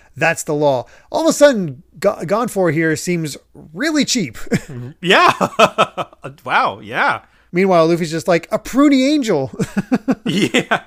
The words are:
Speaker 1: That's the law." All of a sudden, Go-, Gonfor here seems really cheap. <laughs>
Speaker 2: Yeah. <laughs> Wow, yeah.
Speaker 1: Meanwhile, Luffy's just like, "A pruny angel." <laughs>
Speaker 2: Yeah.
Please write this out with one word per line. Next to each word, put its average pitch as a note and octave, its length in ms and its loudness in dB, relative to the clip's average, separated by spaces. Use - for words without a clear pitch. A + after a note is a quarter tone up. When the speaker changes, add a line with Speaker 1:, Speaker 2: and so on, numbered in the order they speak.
Speaker 1:
That's D#3+ 260 -2
the D#3+ 100 -4
law." C#3+ 340 0
All - 120 -2
of D#4+ 80 2
a - 40 4
sudden, G3 500 2
Go-, G3 260 0
Gonfor F#3+ 500 0
here D#3+ 240 0
seems E3 400 -6
really B3+ 500 -2
cheap. F#3 340 -4
<laughs> B2 320 -14
Speaker 2:
Yeah. C#4 380 4
<laughs> - 720 0
Wow, C#3 380 -2
yeah. C3 400 -4
Speaker 1:
Meanwhile, F3 360 2
Luffy's E3+ 240 0
just D#3+ 160 -6
like, E3+ 240 0
"A G#3 80 -2
pruny C4+ 480 2
angel." A3 500 0
<laughs> - 680 -2
Speaker 2:
Yeah. - 600 0